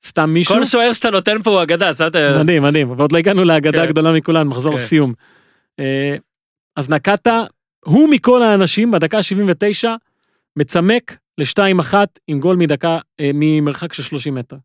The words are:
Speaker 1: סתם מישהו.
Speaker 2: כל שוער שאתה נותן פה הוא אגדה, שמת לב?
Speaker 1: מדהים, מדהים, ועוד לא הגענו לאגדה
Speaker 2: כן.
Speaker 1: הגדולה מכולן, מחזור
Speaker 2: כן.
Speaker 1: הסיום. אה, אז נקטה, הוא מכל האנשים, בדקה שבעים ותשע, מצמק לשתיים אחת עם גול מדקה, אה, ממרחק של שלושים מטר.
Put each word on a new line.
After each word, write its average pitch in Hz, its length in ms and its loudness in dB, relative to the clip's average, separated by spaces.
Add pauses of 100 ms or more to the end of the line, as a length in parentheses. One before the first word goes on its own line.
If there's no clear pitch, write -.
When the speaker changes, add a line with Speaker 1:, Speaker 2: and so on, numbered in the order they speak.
Speaker 1:
סתם 160 240 -2
מישהו. 170 260 0
Speaker 2:
כל 247 100 2
שוער 240 280 2
שאתה 233 160 -2
נותן 208 340 -2
פה 220 80 0
הוא 190 120 2
אגדה, 170 300 0
שמת 160 220 -2
לב? 147 260 2
Speaker 1:
מדהים, 156 220 2
מדהים, 143 340 0
ועוד 143 140 0
לא 160 60 2
הגענו 180 260 2
לאגדה 156 280 2
Speaker 2:
כן. 156 80 0
Speaker 1:
הגדולה 160 340 0
מכולן, 160 340 0
מחזור 135 280 -4
Speaker 2:
כן. 127 40 -4
Speaker 1:
הסיום. 131 340 0 (680)
אה, 139 360 -4 (600)
אז 131 140 -8
נקטה, 208 540 0 (420)
הוא 269 240 4
מכל 247 340 4
האנשים, 208 480 2
בדקה 180 320 0
שבעים 202 260 -2
ותשע, 208 460 -2 (640)
מצמק 175 600 -2 (200)
לשתיים 190 420 0
אחת 196 480 -2
עם 147 120 -4
גול 175 180 0
מדקה, 165 420 0 (200)
אה, 143 140 -2
ממרחק 147 600 -2
של 139 100 -12
שלושים 139 320 -8
מטר. 127 300 -12